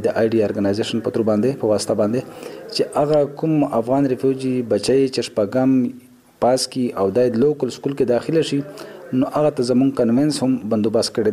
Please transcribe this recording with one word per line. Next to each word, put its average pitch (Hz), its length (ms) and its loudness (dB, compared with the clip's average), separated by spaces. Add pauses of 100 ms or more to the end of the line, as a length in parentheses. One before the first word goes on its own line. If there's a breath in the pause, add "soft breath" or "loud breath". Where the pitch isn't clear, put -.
د - 140 -2
آی 113 100 2
ډي 113 160 4
ارګنایزیشن 104 580 -2
په - 100 -4
ترو 110 140 0
باندې، 117 320 0
په 107 100 2
واسطه 104 300 0
باندې، 117 180 0 (540 loud breath)
چې - 80 -2 (180)
هغه 147 320 2 (120)
کوم 151 200 2 (160)
افغان 131 360 0
ریفیوجي 131 400 -2 (180)
بچی 123 340 2
چې 127 120 -4 (100)
شپږم 127 400 0 (760)
پاس 131 300 2
کی 123 140 -2 (100)
او 98 80 2 (100)
د 117 280 2
لوکل 139 320 0
سکول 139 200 -4
کې 135 140 2
داخله 151 300 0 (100)
شي، 143 80 0 (640 loud breath)
نو - 160 -2
هغه 151 120 2
ته 127 220 -2
زمونږ 135 180 4 (120)
کنوینس 135 420 2
هم 131 80 2 (240)
بندوبست 110 420 0
کړی 107 140 2